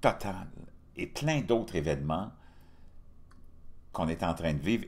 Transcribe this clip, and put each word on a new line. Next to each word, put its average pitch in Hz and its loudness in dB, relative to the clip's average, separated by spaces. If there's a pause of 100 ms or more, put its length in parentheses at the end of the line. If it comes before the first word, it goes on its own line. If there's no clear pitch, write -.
totale 117 2 (460)
et 87 -4
plein 147 2
d'autres 113 2
événements 78 2 (1600)
qu'on 82 2
est 82 0
en 85 4
train 82 2
de 71 2
vivre, 107 4